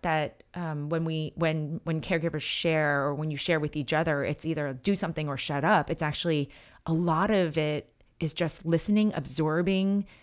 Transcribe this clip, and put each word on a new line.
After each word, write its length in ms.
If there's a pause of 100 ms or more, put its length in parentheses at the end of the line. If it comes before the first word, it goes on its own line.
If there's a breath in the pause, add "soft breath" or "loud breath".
that, 420 (120)
um, 340
when 160
we, 300
when, 480
when 180
caregivers 400
share 640
or 120
when 160
you 60
share 220
with 160
each 180
other, 300
it's 220
either 280 (100)
do 120
something 320
or 100
shut 260
up. 280
It's 120
actually, 460 (360 loud breath)
a 80
lot 380
of 260
it 360 (260)
is 140
just 320
listening, 500
absorbing, 920 (180 soft breath)